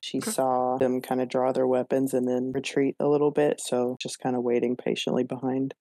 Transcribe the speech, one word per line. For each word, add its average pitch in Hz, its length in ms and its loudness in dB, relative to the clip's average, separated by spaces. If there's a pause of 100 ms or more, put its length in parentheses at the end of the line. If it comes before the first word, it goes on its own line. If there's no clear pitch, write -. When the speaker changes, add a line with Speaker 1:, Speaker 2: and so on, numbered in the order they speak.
Speaker 1:
She - 180 -6
Speaker 2:
Okay. 220 120 -4
Speaker 1:
saw 127 460 0
them 127 240 2
kinda 127 240 -2
draw 127 260 0
their 131 160 2
weapons 131 460 0
and 127 120 2
then 127 280 0
retreat 135 480 0
a 143 80 2
little 147 220 4
bit, 147 280 2
so 123 400 -2
just - 220 -8
kinda 127 180 -2
waiting 120 380 0
patiently 123 480 -2
behind. 131 560 -2